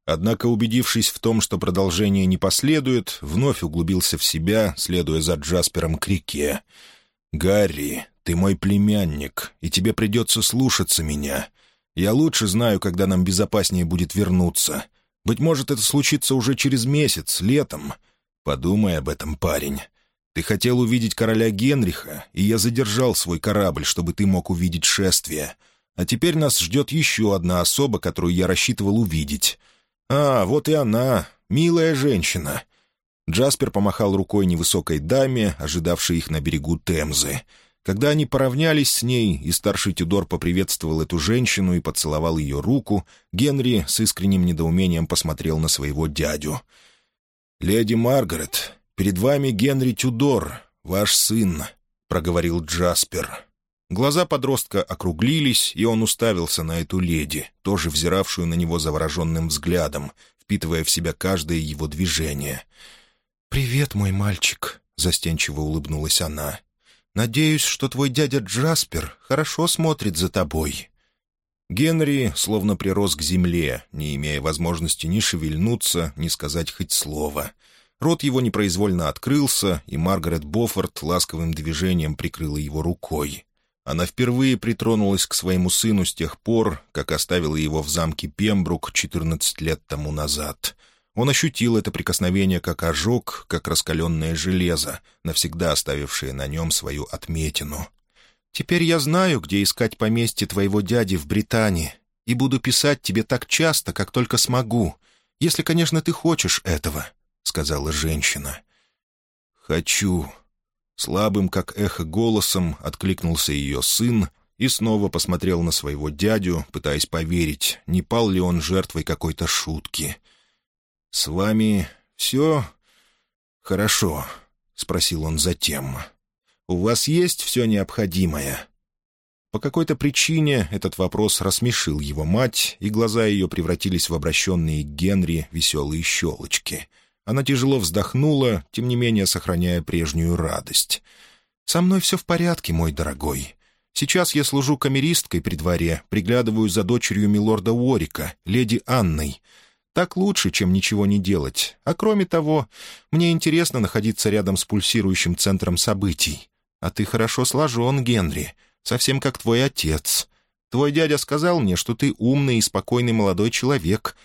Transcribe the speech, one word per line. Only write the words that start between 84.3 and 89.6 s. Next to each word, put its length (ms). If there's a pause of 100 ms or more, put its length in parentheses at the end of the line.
притронулась 720
к 80
своему 360
сыну 340
с 80
тех 280
пор, 500
как 220
оставила 440
его 260
в 60
замке 380
Пембрук 640
четырнадцать 680